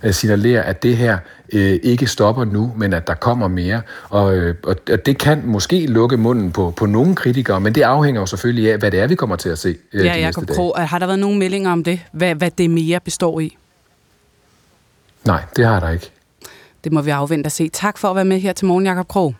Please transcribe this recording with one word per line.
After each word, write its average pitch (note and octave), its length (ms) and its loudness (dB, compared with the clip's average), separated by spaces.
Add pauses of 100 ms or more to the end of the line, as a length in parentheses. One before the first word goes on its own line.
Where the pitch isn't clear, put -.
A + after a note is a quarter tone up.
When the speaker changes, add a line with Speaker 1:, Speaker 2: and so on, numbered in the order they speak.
Speaker 1:
at G#2 120 2
signalere, G#2+ 480 2
at - 200 -4
det A#2+ 140 4
her, A2+ 220 2 (340)
øh, G2 300 4
ikke B2 240 2
stopper A2+ 380 0
nu, G#2+ 320 -2
men G#2 160 0
at E2 140 -2
der E2+ 80 -2
kommer A#2+ 340 -2
mere. F2+ 340 -2 (260)
Og, G2 280 2
øh, F2 260 0
og, F2 140 -2 (160)
og - 140 0
det C3+ 120 0
kan D3 280 2
måske A#2+ 400 0
lukke A#2+ 300 2
munden A2 360 0
på, F2+ 240 -2
på A2 100 0
nogle B2+ 280 2
kritikere, A#2+ 460 0
men G#2+ 140 0
det D3 80 4
afhænger C3+ 380 2
jo F#2+ 60 -4
selvfølgelig A#2 460 0
af, G#2+ 60 0
hvad G2+ 120 0
det F#2 100 0
er, A2 60 2
vi D#3+ 80 2
kommer A#2+ 220 -2
til - 120 -6
at D#2+ 100 -4
se, F2 180 -4 (160)
øh, G2+ 140 2
Speaker 2:
Ja, E3+ 80 2
Speaker 1:
de E3 40 -2
Speaker 2:
Jacob D#3+ 60 0
Speaker 1:
næste E3 160 -4
dage. D3 160 -4
Speaker 2:
Krog, F3 320 -2
har F3 100 -4
der F3+ 80 -2
været F#3+ 120 0
nogen G3+ 200 0
meldinger F#3+ 320 -2
om E3+ 140 0
det? E3+ 160 -2 (120)
Hvad, E3+ 220 0
hvad E3 240 -2
det F3 120 2
mere E3 300 0
består E3 400 -4
i? D#3 160 -8 (1700)
Speaker 1:
Nej, F2 180 0 (140)
det A#2+ 100 4
har G#2+ 140 2
der E2 100 -2
ikke. E2 200 -4 (720)
Speaker 2:
Det D#3 80 -2
må D#3 100 2
vi D3 80 -2
afvente C#3+ 380 -2
og D3 40 -4
se. D#3+ 160 -2
Tak G3+ 300 -4
for G#3 100 -2
at F#3 80 0
være F#3+ 80 2
med F#3+ 140 2
her F#3+ 140 -2
til G3 140 -2
morgen, F#3 200 2
Jacob F3+ 220 -2
Krog. E3 320 0